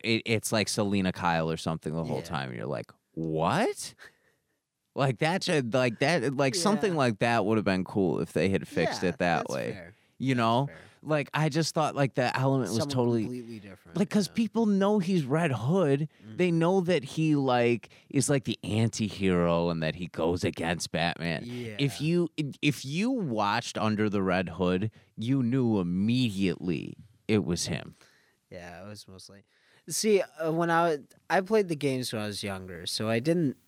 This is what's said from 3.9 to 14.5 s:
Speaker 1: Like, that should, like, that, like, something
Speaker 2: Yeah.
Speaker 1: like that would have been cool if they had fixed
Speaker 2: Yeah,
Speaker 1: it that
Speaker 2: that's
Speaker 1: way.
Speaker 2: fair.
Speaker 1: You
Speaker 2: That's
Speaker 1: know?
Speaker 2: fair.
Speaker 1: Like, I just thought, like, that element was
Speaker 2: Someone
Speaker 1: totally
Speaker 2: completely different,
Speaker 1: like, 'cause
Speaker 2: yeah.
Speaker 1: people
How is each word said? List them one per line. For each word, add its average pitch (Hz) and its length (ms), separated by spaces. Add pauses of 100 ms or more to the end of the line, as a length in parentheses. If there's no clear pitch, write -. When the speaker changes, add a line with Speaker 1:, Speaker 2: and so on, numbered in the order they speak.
Speaker 1:
Like, 135 240
that 170 260
should, 139 300
like, 127 240
that, 139 380
like, 135 180
something 202 380
Speaker 2:
Yeah. 160 60
Speaker 1:
like 120 200
that 117 260
would 110 140
have 98 80
been 92 180
cool 90 360
if 82 120
they 85 160
had 95 180
fixed - 360
Speaker 2:
Yeah, 90 80
Speaker 1:
it - 80
that 85 280
Speaker 2:
that's - 80
Speaker 1:
way. 60 180
Speaker 2:
fair. 90 220 (240)
Speaker 1:
You 135 160
Speaker 2:
That's 123 40
Speaker 1:
know? 117 300
Speaker 2:
fair. - 80 (260)
Speaker 1:
Like, 147 320
I 151 160
just 156 220
thought, 151 220
like, 135 200
that 123 220
element 131 340
was 113 100
Speaker 2:
Someone 143 80
Speaker 1:
totally 120 360
Speaker 2:
completely 117 360
different, 95 360
Speaker 1:
like, 185 140
'cause 208 160
Speaker 2:
yeah. - 80
Speaker 1:
people 226 320